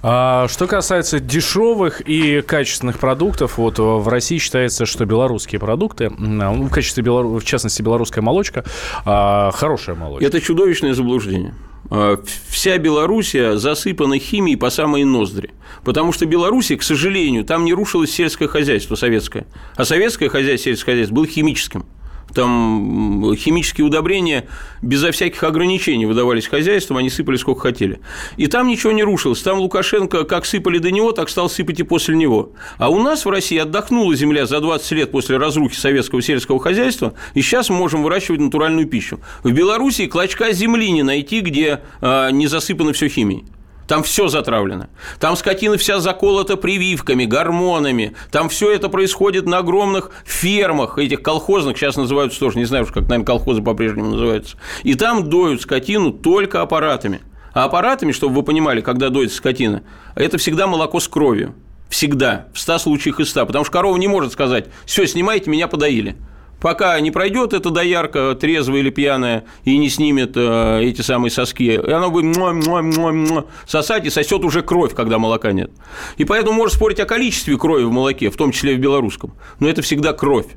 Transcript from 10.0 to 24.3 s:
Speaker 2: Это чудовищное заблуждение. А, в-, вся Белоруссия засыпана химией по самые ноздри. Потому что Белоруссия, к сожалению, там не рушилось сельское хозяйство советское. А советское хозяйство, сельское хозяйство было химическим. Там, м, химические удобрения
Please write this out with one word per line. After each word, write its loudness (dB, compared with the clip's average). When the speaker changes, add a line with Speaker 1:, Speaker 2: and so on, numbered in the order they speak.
Speaker 2:
Это 2
чудовищное 2
заблуждение. -2
А, 2
в-, -10
вся 0
Белоруссия 2
засыпана 0
химией 0
по 0
самые 0
ноздри. 0
Потому 0
что 0
Белоруссия, 2
к -6
сожалению, 0
там 0
не 2
рушилось 0
сельское 0
хозяйство 0
советское. -2
А 0
советское 0
хозяйство, 0
сельское -2
хозяйство 2
было 4
химическим. -2
Там, 0
м, 2
химические 0
удобрения 0